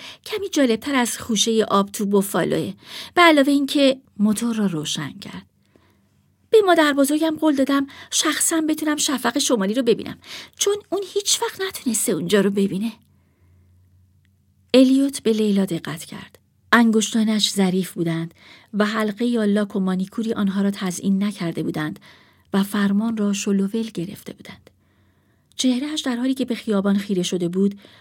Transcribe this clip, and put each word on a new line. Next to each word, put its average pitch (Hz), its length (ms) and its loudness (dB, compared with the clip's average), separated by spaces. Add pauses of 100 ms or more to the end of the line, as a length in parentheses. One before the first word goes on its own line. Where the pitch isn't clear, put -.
(240)
کمی 392 240 -6
جالبتر 269 460 0
از 240 240 0
خوشه 220 460 0
آب 196 260 0
تو 208 160 -6
بوفالوه. 190 680 0 (400)
به 349 80 6
علاوه 302 260 6
این 285 180 2
که" 269 340 2 (160)
موتور 214 400 0
را 208 100 0
روشن 151 520 -4
کرد. - 280 -14 (1040)
"به 453 140 8
مادر 320 260 6
بزرگم 302 440 2
قول 311 180 2
دادم 277 320 2 (240)
شخصاً - 500 0
بتونم 302 360 0
شفق 285 420 -2
شمالی 214 360 0
رو 262 80 0
ببینم، 233 360 0 (380)
چون 403 200 0 (140)
اون 392 120 -2 (120)
هیچ - 280 -2
وقت 453 180 -6
نتونسته 269 520 -4
اونجا 175 280 2
رو 196 100 2
ببینه." 202 420 -2 (1800)
الیوت 269 480 4
به 220 100 2
لیلا 208 320 2
دقت 165 400 -6
کرد. - 340 -18 (340)
انگشتانش 220 760 2
ظریف 185 420 0
بودند 165 420 -4 (400)
و 208 100 2
حلقه 214 400 -2
یا 240 200 0
لاک 208 320 0
و 196 40 0
مانیکوری 190 520 -2
آنها 196 300 -2
را 196 80 2
تزیین 196 540 -2
نکرده 170 380 -4
بودند 156 380 -6 (520)
و 196 100 2
فرمان 202 540 0
را 202 160 0
شلوول 202 580 -2
گرفته - 420 -10
بودند. - 380 -20 (840)
چهره‌اش 277 440 -2
در 247 160 -4
حالی 262 180 -2
که 262 100 -4
به 247 100 -4
خیابان 202 440 0
خیره 196 240 -2
شده 180 260 -2
بود، 196 320 0 (200)